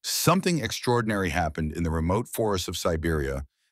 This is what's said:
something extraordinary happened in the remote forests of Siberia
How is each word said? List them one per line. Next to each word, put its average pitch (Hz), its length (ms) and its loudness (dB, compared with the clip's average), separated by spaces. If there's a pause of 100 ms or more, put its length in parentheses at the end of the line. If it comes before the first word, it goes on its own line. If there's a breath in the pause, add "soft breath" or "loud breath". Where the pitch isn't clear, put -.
something 175 560 2
extraordinary 110 680 0
happened 78 420 -2
in 85 100 -4
the 82 80 0
remote 87 380 0
forests 104 400 -2
of 92 80 -6
Siberia 80 680 -2 (260)